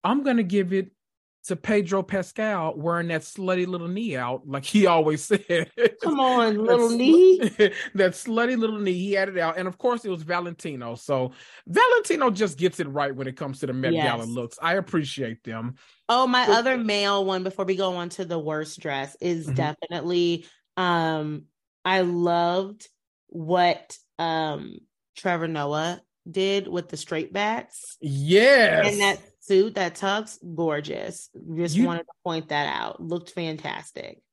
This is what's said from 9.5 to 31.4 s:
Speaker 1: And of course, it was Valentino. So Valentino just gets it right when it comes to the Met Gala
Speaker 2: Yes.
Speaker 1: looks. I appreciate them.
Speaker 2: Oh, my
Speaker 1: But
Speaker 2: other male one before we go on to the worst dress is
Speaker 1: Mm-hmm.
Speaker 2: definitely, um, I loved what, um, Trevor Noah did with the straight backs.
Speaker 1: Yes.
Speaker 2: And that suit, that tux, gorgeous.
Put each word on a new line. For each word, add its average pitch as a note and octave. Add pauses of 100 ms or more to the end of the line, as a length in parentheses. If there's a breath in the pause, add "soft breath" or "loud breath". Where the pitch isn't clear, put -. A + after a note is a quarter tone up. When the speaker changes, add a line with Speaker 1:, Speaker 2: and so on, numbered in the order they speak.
Speaker 1:
And F#3
of F#3
course, A#3+
it G#3
was E3+
Valentino. D#3+
So C3 (340 loud breath)
Valentino F#4
just F3+
gets F3
it D#3
right C#3
when C3
it C3
comes C3+
to D3
the B2+
Met B2+
Gala D3
Speaker 2:
Yes. A2+
Speaker 1:
looks. A#2+
I E3
appreciate C#3
them. A#2 (340 soft breath)
Speaker 2:
Oh, B3+
my B3+
Speaker 1:
But G#3+
Speaker 2:
other B3+
male G3+
one F#3+
before F#3+
we F#3
go F#3
on F3
to F#3
the E3+
worst D3+
dress C#3
is E3
Speaker 1:
Mm-hmm. C#3+
Speaker 2:
definitely, E3+ (300 loud breath)
um, D#3+ (420)
I F#3
loved F3 (400)
what, E3+ (220)
um, D#3 (380)
Trevor E3+
Noah D#3 (280)
did G3
with F3
the D#3
straight -
backs. G#3+
Speaker 1:
Yes. F#3
Speaker 2:
And G3+
that G3 (220)
suit, G3+
that F3
tux, G#3 (160)
gorgeous. D#3 (260)